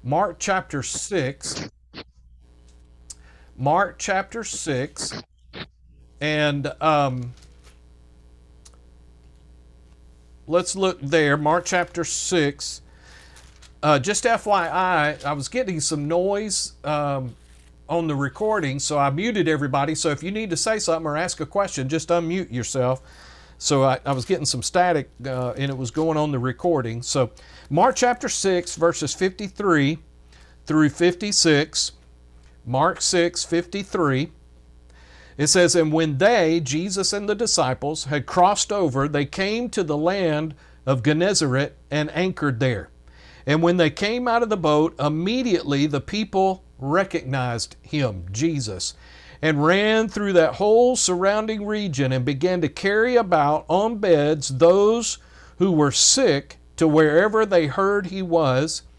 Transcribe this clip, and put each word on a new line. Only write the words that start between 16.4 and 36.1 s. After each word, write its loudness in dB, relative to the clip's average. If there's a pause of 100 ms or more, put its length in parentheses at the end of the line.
um, -4 (540)
on -2
the -2
recording, -2
so -2
I 2
muted 0
everybody. 0
So -2
if -6
you -6
need -6
to -2
say -2
something -2
or -2
ask -4
a -6
question, -4
just -4
unmute -2
yourself. -2 (560)
So 2
I, 2
I -2
was -4
getting -2
some -4
static, 0 (160)
uh, -4
and -4
it -6
was -8
going 0
on 0
the -2
recording. -2
So -2 (380)
Mark 2
chapter 0
six, -2
verses 0
fifty-three 0 (680)
through 4
fifty-six. 0 (760)
Mark 0
six 0
fifty-three. -2 (1080)
It 0
says, 4
"And 4
when 2